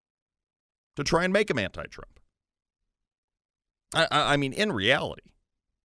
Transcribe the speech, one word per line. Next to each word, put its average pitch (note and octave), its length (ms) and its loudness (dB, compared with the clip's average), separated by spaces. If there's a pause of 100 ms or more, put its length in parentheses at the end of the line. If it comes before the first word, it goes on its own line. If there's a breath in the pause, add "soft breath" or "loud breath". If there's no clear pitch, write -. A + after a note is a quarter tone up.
(960)
to D3 80 -8
try E3 220 2
and F#3 80 0
make G#3 180 2
'em D3+ 80 0
anti-Trump. - 560 -8 (1800)
I, D#3+ 160 2
I, C#3 240 2
I - 20 2
mean, C#3 160 0
in G#3 200 -2
reality, A#2+ 580 0 (540)